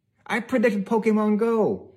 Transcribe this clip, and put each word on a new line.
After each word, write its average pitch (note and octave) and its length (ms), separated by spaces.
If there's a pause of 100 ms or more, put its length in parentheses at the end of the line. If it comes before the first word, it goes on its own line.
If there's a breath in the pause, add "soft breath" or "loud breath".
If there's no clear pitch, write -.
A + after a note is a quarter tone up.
(260)
I G#3+ 140
predicted A3 460
Pokemon G#3+ 520
Go. A3 580